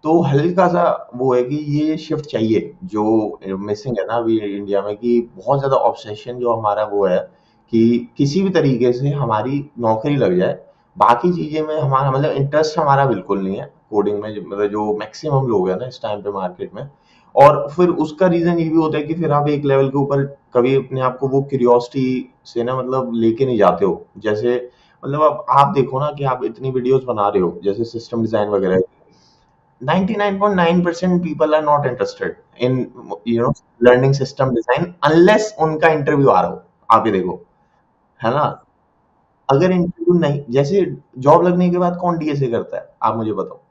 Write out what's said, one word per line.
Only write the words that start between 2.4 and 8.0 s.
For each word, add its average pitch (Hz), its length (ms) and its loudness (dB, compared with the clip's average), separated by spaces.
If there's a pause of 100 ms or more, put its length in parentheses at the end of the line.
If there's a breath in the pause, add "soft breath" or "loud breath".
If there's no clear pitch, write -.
जो 107 640 -2
missing 104 520 -6
है 95 60 -4
ना 110 80 -6
अभी 113 260 0
India 101 420 -4
में, 104 160 -6
कि 120 400 0
बहुत 139 220 0
ज्यादा 135 160 0
obsession 113 580 -4
जो 120 200 -2
हमारा 107 300 -2
वो 101 220 -2
है 92 140 0 (520 soft breath)
कि 117 460 2